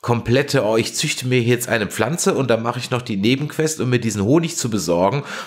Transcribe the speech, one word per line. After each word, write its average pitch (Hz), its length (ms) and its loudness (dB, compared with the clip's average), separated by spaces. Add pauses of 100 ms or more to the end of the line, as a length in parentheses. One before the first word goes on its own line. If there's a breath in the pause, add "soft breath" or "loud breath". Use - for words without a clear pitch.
komplette, 120 640 0
oh, 110 120 2
ich 120 180 0
züchte - 320 -4
mir 127 120 2
jetzt 120 300 2
eine 110 160 0
Pflanze 143 480 0
und 131 160 0
dann 113 140 2
mache 117 160 -4
ich 120 100 -8
noch 123 140 -2
die 110 140 -4
Nebenquest, 147 640 0
um 123 120 -2
mir 123 80 4
diesen 104 240 -2
Honig 160 340 2
zu 120 140 -4
besorgen 95 500 2 (260 loud breath)